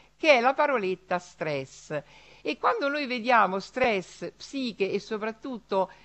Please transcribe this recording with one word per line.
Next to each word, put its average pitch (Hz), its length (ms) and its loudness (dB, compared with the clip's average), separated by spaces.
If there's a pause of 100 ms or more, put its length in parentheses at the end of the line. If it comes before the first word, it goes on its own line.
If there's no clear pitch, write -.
(160)
che 311 160 4
è 247 80 8
la 262 140 4
paroletta 202 640 0
stress. 147 840 -8 (400)
E 302 140 -4
quando 403 320 0
noi 294 180 -2
vediamo 226 520 2
stress, 202 760 -4
psiche 226 580 -6
e 202 80 -2
soprattutto 214 920 -6 (140)